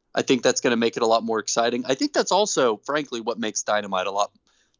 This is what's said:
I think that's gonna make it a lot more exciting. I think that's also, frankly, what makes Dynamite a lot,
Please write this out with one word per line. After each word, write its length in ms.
I 80
think 200
that's 200
gonna 140
make 200
it 60
a 40
lot 160
more 180
exciting. 460
I 80
think 200
that's 180
also, 460
frankly, 420
what 180
makes 240
Dynamite 440
a 40
lot, 200